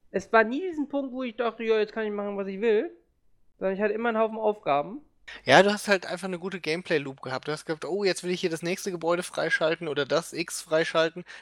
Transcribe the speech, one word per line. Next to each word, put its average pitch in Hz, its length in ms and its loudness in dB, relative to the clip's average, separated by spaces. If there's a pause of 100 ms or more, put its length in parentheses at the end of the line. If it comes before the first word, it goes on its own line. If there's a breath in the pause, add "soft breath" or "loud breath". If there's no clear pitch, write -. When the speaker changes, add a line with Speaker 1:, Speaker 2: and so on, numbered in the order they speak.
(120)
Speaker 1:
Es 190 200 -4
war 220 120 8
nie 247 160 -4
diesen 320 280 -4
Punkt, 269 240 -4
wo 262 120 -6
ich 226 120 -8
dachte, 233 280 -4
ja, 220 140 4
jetzt 214 140 0
kann 220 140 -4
ich 208 60 -4
machen, 202 260 -4
was 196 80 -4
ich 190 140 -6
will, 233 360 2 (600)
sondern 190 160 -2
ich 190 80 -2
hatte 208 100 2
immer 233 160 -2
einen 220 100 0
Haufen 220 200 0
Aufgaben. 208 640 0 (420 loud breath)
Speaker 2:
Ja, 147 180 10
du 202 100 6
hast 208 160 -6
halt 196 180 2
einfach 180 220 -6
eine 185 100 -6
gute 185 220 -8
Gameplay-Loop 156 600 -2
gehabt. 127 280 -8
Du 151 40 -2
hast - 140 -8
gedacht, 156 180 -4
oh, 190 200 -2
jetzt 180 180 2
will 180 80 -4
ich 180 100 -2
hier 190 80 0
das 160 140 -4
nächste 180 300 -4
Gebäude 175 320 -2
freischalten 165 640 0
oder 139 180 0
das 143 260 0
X - 300 -6
freischalten. 165 640 0 (180 loud breath)